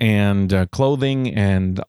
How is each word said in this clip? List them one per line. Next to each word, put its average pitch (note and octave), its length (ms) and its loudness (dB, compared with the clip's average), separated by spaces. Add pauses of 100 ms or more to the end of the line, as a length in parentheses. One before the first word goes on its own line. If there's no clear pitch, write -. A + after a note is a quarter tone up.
and, G2+ 500 2
uh, F#2+ 160 2
clothing C3+ 640 -2
and F#2+ 580 0